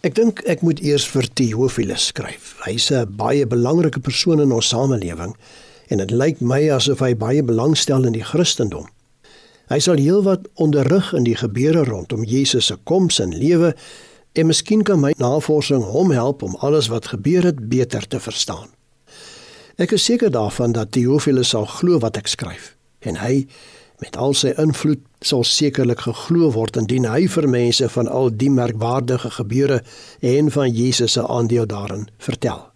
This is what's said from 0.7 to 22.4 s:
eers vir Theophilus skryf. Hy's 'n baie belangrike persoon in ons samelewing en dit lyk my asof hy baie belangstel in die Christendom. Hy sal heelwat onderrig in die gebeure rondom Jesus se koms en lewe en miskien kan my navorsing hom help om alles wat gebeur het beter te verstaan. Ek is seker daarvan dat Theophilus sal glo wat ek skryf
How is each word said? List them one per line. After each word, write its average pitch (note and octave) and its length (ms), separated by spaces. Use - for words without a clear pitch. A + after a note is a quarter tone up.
eers C#3+ 240
vir B2+ 240
Theophilus A#2 760
skryf. - 400
Hy's - 320
'n A#2+ 240
baie B2+ 280
belangrike C3 540
persoon D3+ 400
in C#3 140
ons A2+ 160
samelewing G2+ 640
en A2+ 80
dit F#2+ 140
lyk C3 300
my B2+ 280
asof C3+ 300
hy B2+ 160
baie A#2+ 280
belangstel C3 600
in A2 80
die A2 100
Christendom. A2 640
Hy C#3+ 100
sal E3+ 180
heelwat F#3 480
onderrig D3+ 520
in C#3 100
die A#2 120
gebeure C3+ 480
rondom A2 400
Jesus B2+ 420
se G#2 180
koms F3 360
en F#2 140
lewe D#3+ 400
en D#3+ 120
miskien G#3 380
kan F#3+ 160
my C#3+ 180
navorsing C#3 680
hom D3 280
help C3 320
om F#2 120
alles C#3+ 320
wat A#2 200
gebeur D3 360
het C3+ 260
beter A#2+ 380
te B2+ 120
verstaan. - 500
Ek F3+ 140
is G#3 140
seker A#3 260
daarvan A#2+ 400
dat A2 200
Theophilus C3 580
sal G#2+ 160
glo F3 340
wat A2 180
ek G2+ 100
skryf - 480